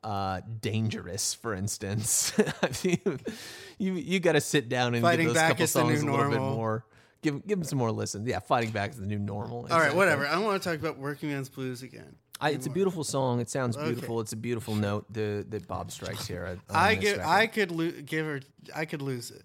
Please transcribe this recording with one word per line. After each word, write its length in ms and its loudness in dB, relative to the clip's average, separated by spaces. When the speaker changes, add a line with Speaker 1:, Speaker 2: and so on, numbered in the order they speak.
Speaker 1:
uh, 380 -2
Dangerous, 720 -2
for 200 -4
instance, 800 -2
<laughs> 120 -6
I 80 2
mean, 360 0
you, 160 0
you 260 0
gotta 220 6
sit 260 2
down 260 2
and 100 2
Speaker 2:
Fighting 240 6
Speaker 1:
give 80 2
those 60 6
Speaker 2:
Back 100 6
Speaker 1:
couple 120 2
Speaker 2:
is 100 2
the 100 6
New 120 4
Speaker 1:
songs 60 0
a 100 0
little 200 2
bit 60 2
Speaker 2:
Normal. 180 0
Speaker 1:
more. 300 -2
Give, 260 -2
give 100 0
'em 60 -2
some 160 -2
more 120 2
listen. 360 -4
Yeah, 120 0
Fighting 300 2
Back 220 -2
is 60 -16
the 100 -8
New 100 -2
Normal. 440 -6
Speaker 2:
All 20 -10
right, 140 0
Speaker 1:
Exactly. 200 6
Speaker 2:
whatever. 300 4
I 100 2
wanna 220 2
talk 160 -2
about 240 -4
Working 300 -4
Man's 200 -2
Blues 320 -6
again. 360 -16
Speaker 1:
I, 80 2
it's 80 0
a 100 -4
Speaker 2:
anymore. 60 -4
Speaker 1:
beautiful 300 0
song. 360 0
It 100 -4
sounds 280 -2
Speaker 2:
Okay. 140 -6
Speaker 1:
beautiful. 280 -4
It's 140 -6
a 40 -6
beautiful 380 -4
note 380 0
that, 380 -2
that 160 -8
Bob 240 -6
strikes 360 -8
here 180 -6
on 160 -8
Speaker 2:
I 200 4
Speaker 1:
this 80 -2
Speaker 2:
gi-, 140 4
Speaker 1:
record. 80 -4
Speaker 2:
I 220 4
could 240 0
lo-, 200 -2
give 200 -2
her, 160 -4
I 100 -4
could 160 -6
lose 300 -6
it. 140 -20